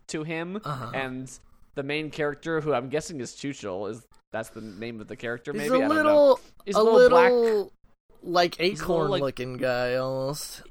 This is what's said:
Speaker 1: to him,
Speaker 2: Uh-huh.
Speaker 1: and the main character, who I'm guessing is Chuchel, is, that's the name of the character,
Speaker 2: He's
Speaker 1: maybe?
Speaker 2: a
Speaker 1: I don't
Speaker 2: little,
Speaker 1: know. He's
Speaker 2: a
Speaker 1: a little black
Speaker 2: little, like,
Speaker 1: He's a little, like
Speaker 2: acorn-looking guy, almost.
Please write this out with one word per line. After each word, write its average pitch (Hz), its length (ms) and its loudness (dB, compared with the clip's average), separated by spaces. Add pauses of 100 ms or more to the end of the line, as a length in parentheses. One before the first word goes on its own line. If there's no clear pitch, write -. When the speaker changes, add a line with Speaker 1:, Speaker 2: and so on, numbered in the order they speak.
Speaker 1:
to 156 160 -6
him, 170 400 -8
Speaker 2:
Uh-huh. 131 300 -10
Speaker 1:
and 131 380 -8 (440)
the 143 80 -6
main 147 260 -6
character, 151 520 -4
who 147 120 -2
I'm 127 160 -2
guessing 151 320 -6
is 117 120 -10
Chuchel, 101 560 -8
is, 113 160 -12 (260)
that's 110 180 -8
the 113 120 -16
name 110 400 -12
of 104 60 -16
the 107 80 -12
character, 120 380 -8
Speaker 2:
He's 214 100 -4
Speaker 1:
maybe? 240 180 0
Speaker 2:
a 277 40 0
Speaker 1:
I - 20 -2
don't - 80 -2
Speaker 2:
little, 302 180 4 (220)
Speaker 1:
know. - 40 -12 (260)
He's 196 100 -4
Speaker 2:
a 202 40 4
Speaker 1:
a 220 40 6
little 247 260 8
black 247 220 8
Speaker 2:
little, 226 420 0 (480)
like, 175 340 2
Speaker 1:
He's 160 260 -2
a 160 60 -8
little, 165 200 0
like - 140 0
Speaker 2:
acorn-looking 127 360 -6
guy, 123 380 0
almost. 135 760 -6